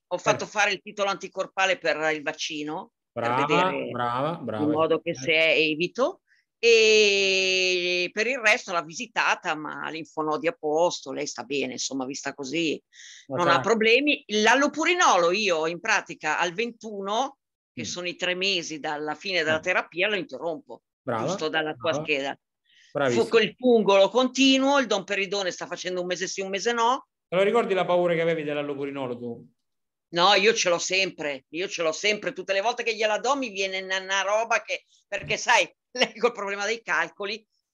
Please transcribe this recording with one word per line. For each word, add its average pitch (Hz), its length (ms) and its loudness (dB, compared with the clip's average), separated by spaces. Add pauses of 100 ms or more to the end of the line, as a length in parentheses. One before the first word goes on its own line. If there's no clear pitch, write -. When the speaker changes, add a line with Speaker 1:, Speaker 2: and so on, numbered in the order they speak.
Speaker 1:
ho 180 100 -6
fatto 214 300 0
Speaker 2:
Perfetto. 208 120 -10
Speaker 1:
fare 208 140 2
il 185 80 -6
titolo 202 300 -4
anticorpale 190 680 -2
per 156 380 -2
il 151 80 -8
vaccino, 151 680 -8 (200)
per 117 120 -4
Speaker 2:
Brava, 123 200 0
Speaker 1:
vedere 143 460 0
Speaker 2:
brava, 123 460 -2
brava. 135 280 -4
Speaker 1:
in 151 60 0
modo 160 320 2
che 170 80 -6
Speaker 2:
Eh. 165 40 -2
Speaker 1:
se 160 380 2
evito. 160 680 0 (400)
E 190 1500 4
per 214 140 -2
il 262 120 -4
resto 220 340 0
l'ha 170 100 -2
visitata, 170 720 -2
ma 147 340 -8
linfonodi 156 580 -4
a 170 60 0
posto, 160 580 -2
lei 139 160 -6
sta - 160 -10
bene, 131 300 -4
insomma, 131 320 -6
vista 135 300 -8
così 143 440 -4 (500)
Speaker 2:
Ma 139 80 -4
Speaker 1:
non 175 100 0
Speaker 2:
sarà 170 120 4
Speaker 1:
ha - 40 -4
problemi. 233 640 4
L'allopurinolo 262 1080 4
io 180 340 0
in 170 140 -4
pratica 165 580 -2
al 175 140 0
ventuno, 220 840 -4 (340)
che - 80 -12
Speaker 2:
Mm. - 60 -8
Speaker 1:
sono 180 220 -8
i 170 80 -6
tre 180 180 -2
mesi 180 440 -2
dalla 151 360 -6
fine 180 280 -4
della 156 140 2
Speaker 2:
Eh. 156 60 -4
Speaker 1:
terapia, 185 460 0
lo 214 80 0
interrompo, 143 680 -8 (180)
Speaker 2:
Brava, 117 260 -2
Speaker 1:
giusto 175 220 -2
dalla 156 260 -2
tua 151 180 -2
Speaker 2:
brava. 147 120 -2
Speaker 1:
scheda. 139 340 -4 (540)
Speaker 2:
Bravissima. 139 320 2
Speaker 1:
Fu-, 226 60 -8
col 220 260 2
fungo 220 400 6
lo 196 140 8
continuo, 269 680 4
il 254 60 2
domperidone 196 640 -2
sta - 140 -8
facendo 180 360 -6
un 180 60 -4
mese 180 180 -4
sì, 196 160 -6
un 190 80 -6
mese 196 240 -2
no. 240 320 0 (200)
Speaker 2:
Te 170 100 -4
lo 185 60 4
ricordi 214 300 2
la 185 140 2
paura 175 260 2
che 165 80 0
avevi 165 220 0
dell'allopurinolo 139 760 -6
tu? 120 300 -10 (640)
Speaker 1:
No, 180 220 6
io 202 180 6
ce 214 160 0
l'ho 170 100 4
sempre, 160 720 -4
io 175 180 -6
ce - 140 -6
l'ho 160 100 0
sempre, 202 420 -2
tutte 185 180 -6
le 196 80 0
volte 233 220 -2
che 226 140 -2
gliela 214 220 0
do 233 180 0
mi 262 120 -4
viene 190 320 -4
una, 190 180 -4
una 190 240 -2
roba 214 380 0
che, - 240 -10 (240)
perché 196 300 -6
sai, 208 340 2 (200)
lei 240 260 0
col 233 140 2
problema 202 340 -6
dei 226 160 -4
calcoli, 190 600 -4 (300)